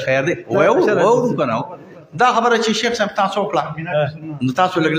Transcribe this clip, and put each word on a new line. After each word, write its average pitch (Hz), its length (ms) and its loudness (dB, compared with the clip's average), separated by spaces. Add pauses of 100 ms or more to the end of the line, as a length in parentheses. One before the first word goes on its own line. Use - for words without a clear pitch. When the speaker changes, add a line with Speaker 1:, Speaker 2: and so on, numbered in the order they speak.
Speaker 1:
خیر 135 180 0
دی. 120 120 0
Speaker 2:
دا 113 220 -4
Speaker 1:
وایو، 226 300 4
Speaker 2:
څه - 20 2
رد 185 140 2
Speaker 1:
واورو 240 280 4
Speaker 2:
دی؟ 143 60 -2
Speaker 1:
که 151 80 0
نه؟ 120 200 -2 (580)
دا 247 100 4
خبره 233 240 2
چې 226 140 0 (100)
شیخ 240 140 -2
صاحب 202 160 -2 (100)
تاسو 196 240 0
وکړه، 151 340 -4
Speaker 3:
منهاج 160 180 -6
السنة. 151 460 -4
Speaker 1:
نو 127 100 0
تاسو 175 280 0
لږ 156 180 0